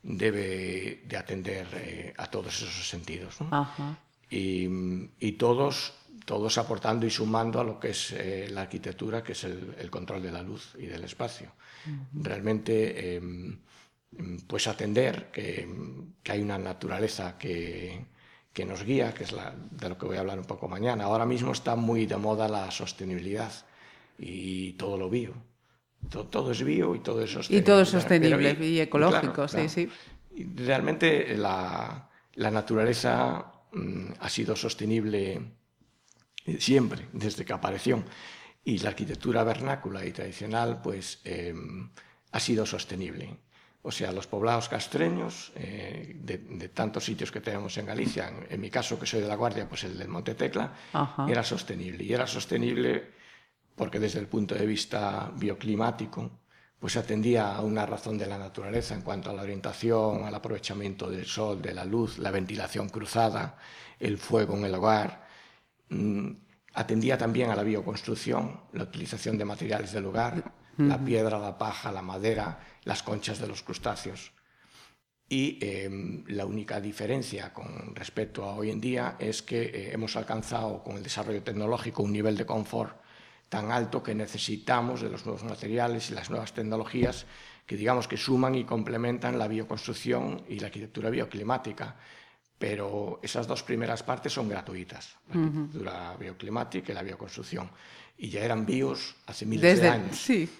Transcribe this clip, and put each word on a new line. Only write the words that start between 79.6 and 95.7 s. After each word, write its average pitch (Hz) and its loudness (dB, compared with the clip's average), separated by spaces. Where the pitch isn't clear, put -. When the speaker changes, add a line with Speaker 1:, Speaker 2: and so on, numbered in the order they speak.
Speaker 1:
eh, 104 -6
hemos 110 -4
alcanzado 110 -2
con 101 -8
el 101 -8
desarrollo 104 -4
tecnológico 107 -2
un 104 2
nivel 107 4
de 113 0
confort 113 -2
tan 107 -2
alto 120 2
que 110 -2
necesitamos 117 0
de 110 -2
los 104 -8
nuevos 107 -6
materiales 113 -2
y - -6
las - -8
nuevas 113 -4
tecnologías 113 0
que, 107 -4
digamos, 120 2
que - -4
suman 131 4
y 127 0
complementan 120 0
la 110 2
bioconstrucción 113 -2
y 104 -6
la 107 -6
arquitectura 110 -4
bioclimática. 117 -2
Pero 104 -2
esas 117 -2
dos 123 -2
primeras 117 -2
partes - -2
son 120 -2
gratuitas, 92 -8
la - -2
Speaker 2:
Ujú. 160 6
Speaker 1:
arquitectura 147 -4